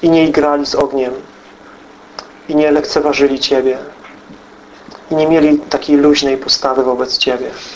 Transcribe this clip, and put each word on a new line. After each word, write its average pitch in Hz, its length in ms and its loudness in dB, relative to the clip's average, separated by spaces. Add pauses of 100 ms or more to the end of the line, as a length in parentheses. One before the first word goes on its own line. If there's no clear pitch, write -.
i 170 80 4
nie 165 140 6
igrali 147 420 0
z - 80 -8
ogniem, 135 400 -2 (1300)
i 151 80 -2
nie 151 140 4
lekceważyli 143 720 0
Ciebie, 131 380 0 (1300)
i 160 40 -2
nie 156 120 2
mieli 151 320 4
takiej - 380 -2
luźnej 143 400 2
postawy 135 460 -2
wobec 127 360 -2
Ciebie 123 320 -4 (260)